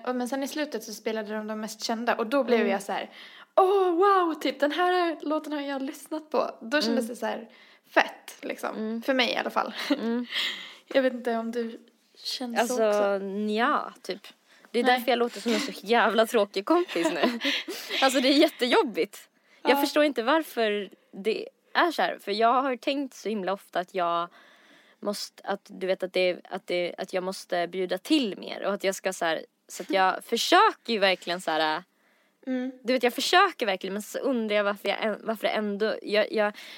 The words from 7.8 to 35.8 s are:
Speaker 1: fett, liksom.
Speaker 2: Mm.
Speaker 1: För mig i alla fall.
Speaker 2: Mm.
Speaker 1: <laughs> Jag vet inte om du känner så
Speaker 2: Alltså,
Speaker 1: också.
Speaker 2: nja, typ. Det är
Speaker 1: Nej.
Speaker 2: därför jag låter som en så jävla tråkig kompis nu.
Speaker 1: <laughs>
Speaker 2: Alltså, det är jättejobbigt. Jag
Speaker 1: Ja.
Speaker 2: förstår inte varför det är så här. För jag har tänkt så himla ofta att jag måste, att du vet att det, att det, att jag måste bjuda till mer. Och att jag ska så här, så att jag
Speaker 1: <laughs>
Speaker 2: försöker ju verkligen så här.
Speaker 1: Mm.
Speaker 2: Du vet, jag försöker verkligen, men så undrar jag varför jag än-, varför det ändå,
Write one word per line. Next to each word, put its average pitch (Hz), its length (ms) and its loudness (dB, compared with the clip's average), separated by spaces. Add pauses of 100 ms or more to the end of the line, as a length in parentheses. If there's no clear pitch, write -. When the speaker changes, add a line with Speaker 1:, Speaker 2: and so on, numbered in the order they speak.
Speaker 1:
fett, - 500 0
liksom. - 360 -8
Speaker 2:
Mm. 220 260 -6
Speaker 1:
För 269 120 0
mig 247 160 2
i - 60 -2
alla - 140 -2
fall. - 240 -4 (160)
Speaker 2:
Mm. 233 360 -2 (320)
Speaker 1:
<laughs> - 280 -20
Jag 269 160 0
vet 254 100 2
inte 233 240 -4
om 226 160 -4
du 233 280 -6 (340)
känner - 420 -8
så 220 60 2 (220)
Speaker 2:
Alltså, 214 40 4
Speaker 1:
också. 202 380 2
Speaker 2:
nja, 214 680 0 (100)
typ. - 240 -10 (440)
Det 226 100 -2
är 226 40 2
Speaker 1:
Nej. 247 140 6
Speaker 2:
därför 247 140 0
jag 233 60 2
låter 240 220 -2
som 226 140 0
en 214 60 0
så - 120 -6 (140)
jävla 220 400 4
tråkig 202 400 0
kompis 339 480 2
nu. 143 60 -2
Speaker 1:
<laughs> - 840 -2
Speaker 2:
Alltså, 262 180 4
det 254 80 4
är 294 40 6
jättejobbigt. 277 960 2 (340)
Jag - 100 2
Speaker 1:
Ja. 269 40 6
Speaker 2:
förstår 294 280 4
inte 277 180 0
varför 220 680 0 (220)
det 196 360 -4 (260)
är 320 160 4
så 208 120 -2
här. - 180 -2
För 202 120 -6
jag 233 300 4
har 262 140 -2
tänkt 277 380 -4
så - 140 -10
himla 190 240 -2
ofta - 280 -6
att - 140 -8
jag 170 340 -2 (720)
måste, - 460 -8
att 196 180 -4
du 190 220 -10
vet 185 160 0
att 185 100 -6
det, 180 280 2 (100)
att - 160 -10
det, 175 320 -2
att - 140 -10
jag 185 120 -2
måste 180 440 -4
bjuda 185 300 -4
till 269 400 0
mer. - 240 -10
Och 196 120 -2
att 196 100 -8
jag 190 100 0
ska - 180 -4
så - 120 -4
här, 160 200 0 (240)
så - 140 -12
att - 80 -8
jag 190 340 2
Speaker 1:
<laughs> - 0 -
Speaker 2:
försöker 339 680 4
ju 214 60 0
verkligen 185 420 0
så 165 100 -4
här. 156 320 2 (640)
Speaker 1:
Mm. 254 260 -4 (100)
Speaker 2:
Du 226 100 0
vet, 254 100 0
jag 233 120 2
försöker 359 520 4
verkligen, 190 280 -2
men 208 80 -6
så - 160 -10
undrar 220 380 0
jag 208 80 2
varför 202 240 -4
jag - 160 -2
än-, 208 200 -2
varför 214 220 -4
det - 80 2
ändå, 208 480 -2